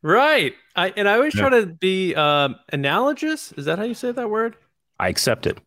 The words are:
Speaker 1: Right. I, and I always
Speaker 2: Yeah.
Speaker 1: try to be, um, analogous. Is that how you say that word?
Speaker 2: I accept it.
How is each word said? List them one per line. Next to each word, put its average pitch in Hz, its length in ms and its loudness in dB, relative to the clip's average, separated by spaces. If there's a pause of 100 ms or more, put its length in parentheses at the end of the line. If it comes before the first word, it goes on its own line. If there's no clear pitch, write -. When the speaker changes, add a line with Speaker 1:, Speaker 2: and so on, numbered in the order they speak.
Speaker 1:
Right. 220 520 2 (220)
I, 185 200 -2
and 202 120 2
I 202 60 4
always 277 220 2
Speaker 2:
Yeah. 240 120 2
Speaker 1:
try 247 120 6
to 208 60 0
be, 185 500 -2
um, 147 400 2 (160)
analogous. 233 800 -2
Is 143 140 -12
that 160 120 -2
how 208 60 -4
you 240 100 -4
say 247 180 -6
that 240 160 -6
word? 226 280 -2 (420)
Speaker 2:
I 92 100 0
accept 107 380 -2
it. - 100 -2 (100)